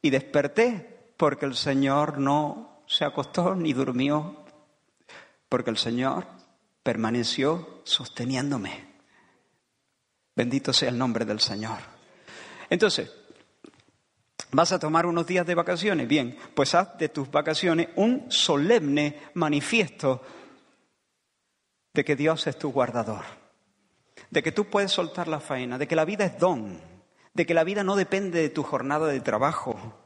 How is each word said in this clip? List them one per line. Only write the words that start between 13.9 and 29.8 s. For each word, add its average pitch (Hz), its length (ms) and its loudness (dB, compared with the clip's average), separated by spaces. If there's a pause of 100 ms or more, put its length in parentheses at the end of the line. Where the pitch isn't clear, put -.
¿vas 165 200 4
a 180 60 0
tomar 156 260 2
unos 170 220 0
días 180 200 0
de 175 80 0
vacaciones? 170 540 0
Bien, 131 300 0 (160)
pues 139 200 2
haz 185 220 2
de 156 120 -2
tus 139 220 -6
vacaciones 160 680 2
un 233 340 2
solemne 147 880 2 (140)
manifiesto 147 880 0 (1700)
de 156 120 0
que 147 120 0
Dios 156 300 0
es 143 120 -4
tu 143 140 -6
guardador, 113 520 -2 (1080)
de 147 120 0
que 160 100 -2
tú 208 140 0
puedes 202 260 0
soltar 170 360 -2
la 156 120 -4
faena, 127 360 -6
de 143 100 -2
que 165 100 0
la 160 80 4
vida 202 200 -2
es - 140 -4
don, 113 420 0 (540)
de 165 120 2
que 165 80 0
la 165 100 6
vida 196 200 -2
no 196 120 2
depende 190 440 0
de 151 80 2
tu 156 140 -4
jornada 143 440 -2
de 139 140 0
trabajo 117 560 0 (300)